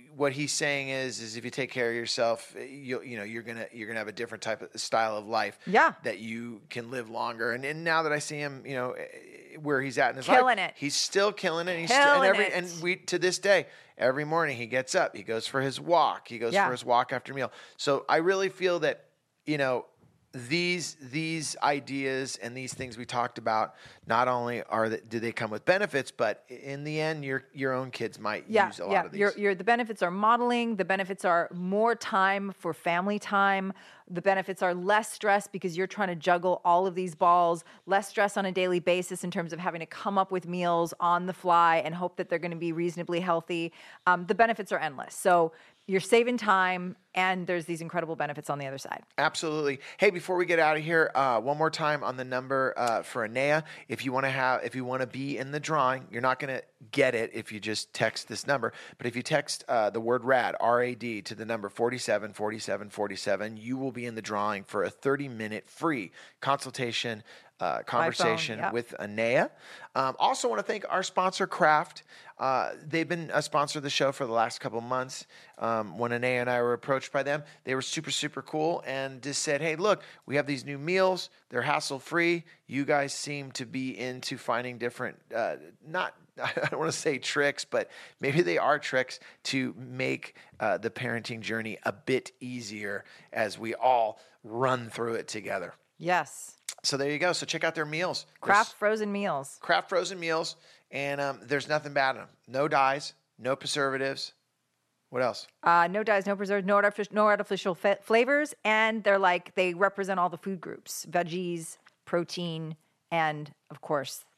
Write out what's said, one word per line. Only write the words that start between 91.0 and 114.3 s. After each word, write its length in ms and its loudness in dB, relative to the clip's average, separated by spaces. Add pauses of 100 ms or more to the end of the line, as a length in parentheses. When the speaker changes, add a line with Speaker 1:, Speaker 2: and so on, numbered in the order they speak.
Speaker 1:
journey 420 -6
a 80 -2
bit 480 -2
easier 640 -10 (300)
as 260 -2
we 160 -6
all 420 2 (280)
run 440 0
through 260 -4
it 120 -6
together." 460 -8 (240)
Speaker 2:
Yes. 580 -2 (280)
Speaker 1:
So 120 0
there 160 0
you 80 -2
go. 140 2
So 120 -4
check 200 -2
out 100 -2
their 100 -2
meals. 400 -4 (140)
Speaker 2:
Kraft 300 4
Speaker 1:
There's 100 -20
Speaker 2:
frozen 320 0
meals. 480 -4
Speaker 1:
Kraft 300 0
frozen 280 -2
meals. 380 -2 (360)
And, 300 -4
um, 220 -4
there's 240 -2
nothing 260 -2
bad 220 2
in 60 -12
'em. 80 -16 (180)
No 220 0
dyes, 440 2 (240)
no 200 -2
preservatives. 760 -2 (760)
What 120 -2
else? 240 0 (160)
Speaker 2:
Uh, 300 6
no 120 0
dyes, 220 2
no 100 0
preservatives, 320 0
no 100 6
artific-, 360 2
no 140 4
artificial 480 2
fa-, 260 2
flavors. 640 2
And 400 2
they're 160 6
like, 360 4
they 180 2
represent 460 2
all 100 4
the 80 -8
food 240 -8
groups, 460 -12
veggies, 680 -2 (280)
protein, 720 -4 (360)
and 400 0 (180)
of 120 -18
course, 440 -4 (120)